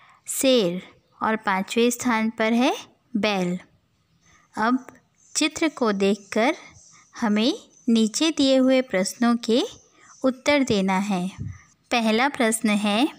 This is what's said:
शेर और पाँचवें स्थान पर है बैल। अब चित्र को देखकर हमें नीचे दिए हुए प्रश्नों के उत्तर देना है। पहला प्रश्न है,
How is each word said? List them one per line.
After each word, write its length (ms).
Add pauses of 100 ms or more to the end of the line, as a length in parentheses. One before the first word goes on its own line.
(280)
शेर 560 (400)
और 120
पाँचवें 540
स्थान 400
पर 240
है 220 (420)
बैल। 420 (1000)
अब 300 (480)
चित्र 340
को 220
देखकर 640 (680)
हमें 320 (360)
नीचे 420
दिए 260
हुए 240
प्रश्नों 540
के 280 (600)
उत्तर 400
देना 340
है। 340 (600)
पहला 380
प्रश्न 400
है, 380 (120)